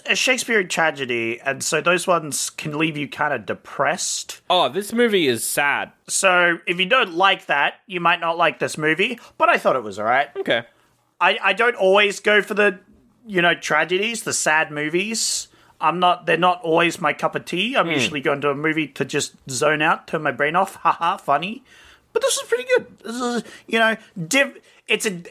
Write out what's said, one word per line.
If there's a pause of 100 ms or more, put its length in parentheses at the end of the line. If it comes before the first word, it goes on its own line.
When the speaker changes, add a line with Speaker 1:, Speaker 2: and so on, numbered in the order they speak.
Speaker 1:
a
Shakespearean
tragedy,
and
so
those
ones
can
leave
you
kinda
depressed.
Speaker 2:
Oh,
this
movie
is
sad. (160)
Speaker 1:
So
if
you
don't
like
that, (120)
you
might
not
like
this
movie, (180)
but
I
thought
it
was
all
right.
Speaker 2:
Okay. (580)
Speaker 1:
I,
I
don't
always
go
for
the, (460)
you
know,
tragedies,
the
sad
movies. (360)
I'm
not,
they're
not
always
my
cup
of
tea.
I'm
Speaker 2:
Hmm.
Speaker 1:
usually
going
to
a
movie
to
just (160)
zone
out,
turn
my
brain
off.
<laughs>
Ha
ha,
funny. (500)
But
this
is
pretty (100)
good.
This
is, (240)
you
know, (300)
diff-, (300)
it's
a,